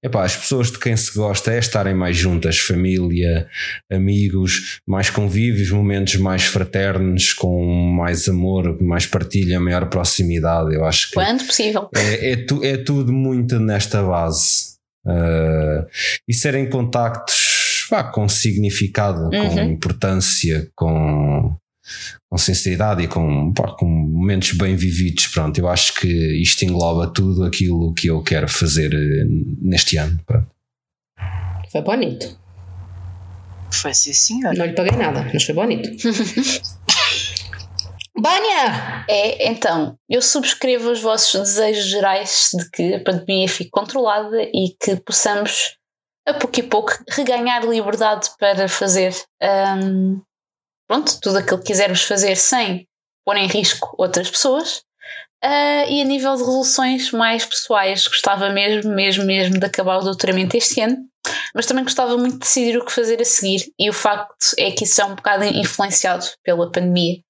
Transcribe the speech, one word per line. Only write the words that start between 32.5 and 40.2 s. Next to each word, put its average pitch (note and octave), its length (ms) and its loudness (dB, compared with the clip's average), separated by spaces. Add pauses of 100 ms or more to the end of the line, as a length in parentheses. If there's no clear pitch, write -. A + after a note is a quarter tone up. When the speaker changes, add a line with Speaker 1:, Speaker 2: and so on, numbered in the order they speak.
Speaker 4:
Foi - 220 -4
sim, - 220 0
senhor. A3+ 400 0
Speaker 3:
Não F3 100 0
lhe E3 80 -2
paguei E3+ 240 0
nada, D3 380 -2
mas D3+ 100 0
foi D3+ 100 -4
bonito. G3+ 360 -2
Speaker 2:
<laughs> - 40 -12 (2250)
Speaker 3:
Bânia! F4 920 0
Speaker 2:
É, G#3+ 400 0
então, E3+ 480 -2 (120)
eu A#3+ 140 0